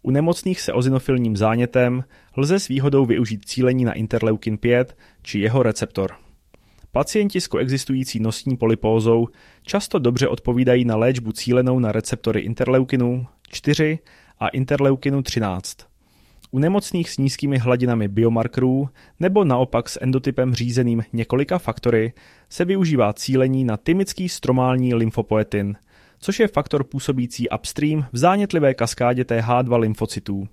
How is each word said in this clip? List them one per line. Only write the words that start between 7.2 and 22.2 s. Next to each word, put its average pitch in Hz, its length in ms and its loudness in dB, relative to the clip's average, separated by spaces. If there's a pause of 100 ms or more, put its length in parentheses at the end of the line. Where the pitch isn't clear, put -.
s - 60 -8
koexistující 131 720 -2
nosní 113 380 -2
polypózou 113 720 2 (360)
často - 360 -2
dobře 123 280 2
odpovídají 123 580 2
na 113 100 0
léčbu 117 360 0
cílenou 127 480 2
na 110 120 0
receptory 110 500 -2
interleukinu 127 880 0 (220)
čtyři 156 500 -2 (400)
a 113 80 -2
interleukinu 139 760 0
třináct. 98 560 -4 (720)
U 131 80 -2
nemocných 180 500 0
s - 80 -8
nízkými 135 400 -2
hladinami 123 500 0
biomarkerů 117 800 0 (300)
nebo 196 240 2
naopak 131 460 0
s - 120 -12
endotypem 127 540 0
řízeným 120 480 0 (100)
několika 135 440 -2
faktory 117 560 0 (360)